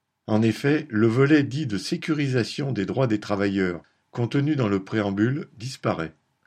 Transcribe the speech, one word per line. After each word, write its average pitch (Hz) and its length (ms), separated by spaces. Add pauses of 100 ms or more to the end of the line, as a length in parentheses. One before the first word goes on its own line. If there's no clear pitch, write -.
(260)
En 110 160
effet, 139 480
le 110 160
volet 139 360
dit 143 240
de 101 120
sécurisation 139 960
des 104 120
droits 117 220
des 107 140
travailleurs, 98 600 (280)
contenu 139 440
dans 127 140
le 98 160
préambule, 110 720
disparaît. 90 580 (320)